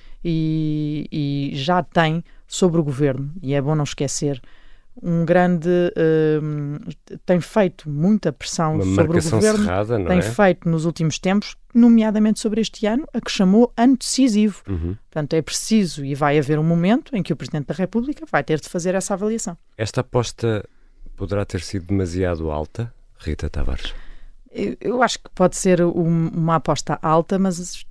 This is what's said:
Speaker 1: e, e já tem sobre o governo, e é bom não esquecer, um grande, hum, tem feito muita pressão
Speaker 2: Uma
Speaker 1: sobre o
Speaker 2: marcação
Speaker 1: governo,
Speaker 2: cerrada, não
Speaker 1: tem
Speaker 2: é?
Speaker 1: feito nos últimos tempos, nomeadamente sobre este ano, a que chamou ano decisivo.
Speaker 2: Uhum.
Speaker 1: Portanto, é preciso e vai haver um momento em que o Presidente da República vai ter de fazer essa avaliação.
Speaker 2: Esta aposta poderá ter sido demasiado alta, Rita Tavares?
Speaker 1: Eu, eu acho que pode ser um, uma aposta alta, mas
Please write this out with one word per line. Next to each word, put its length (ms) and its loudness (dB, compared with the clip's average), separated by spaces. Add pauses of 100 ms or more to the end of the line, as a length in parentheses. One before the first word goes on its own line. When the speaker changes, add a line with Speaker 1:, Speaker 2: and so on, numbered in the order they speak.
(240)
Speaker 1:
e, 880 -2
e 440 -4
já 260 0
tem 420 0 (240)
sobre 320 2
o 40 2
governo, 480 -2 (100)
e 120 -2
é 80 2
bom 140 0
não 100 0
esquecer, 560 -4 (600)
um 220 0
grande, 460 4 (760)
hum, 340 -6 (480)
tem 140 4
feito 500 -2
muita 440 2
pressão 420 -4
Speaker 2:
Uma 80 0
Speaker 1:
sobre 200 2
o 40 2
Speaker 2:
marcação 320 2
Speaker 1:
governo, 240 4
Speaker 2:
cerrada, 340 0
não 100 -2
Speaker 1:
tem 120 2
Speaker 2:
é? 20 4
Speaker 1:
feito 480 2
nos 140 0
últimos 340 -2
tempos, 380 -2 (180)
nomeadamente 680 4
sobre 180 -2
este 260 -4
ano, 280 -2
a 80 -4
que 100 -8
chamou 460 4
ano 200 6
decisivo. 720 2
Speaker 2:
Uhum. 300 -4 (120)
Speaker 1:
Portanto, 240 -4
é 80 2
preciso 640 -2
e 100 -6
vai 240 2
haver 220 2
um 40 2
momento 520 2
em 80 -2
que 80 -6
o 60 -2
Presidente 300 -6
da 60 -8
República 560 -4
vai 140 0
ter 160 0
de 80 -12
fazer 260 -4
essa 200 -4
avaliação. 440 -4 (200)
Speaker 2:
Esta 240 -2
aposta 680 -2 (480)
poderá 300 -4
ter 160 -6
sido 260 -8
demasiado 640 -2
alta, 420 -6 (240)
Rita 320 -6
Tavares? 440 -2 (580)
Speaker 1:
Eu, 300 -6
eu 200 -2
acho 180 0
que 140 -20
pode 220 2
ser 260 4
um, 460 2
uma 280 0
aposta 460 -2
alta, 380 2
mas 520 -4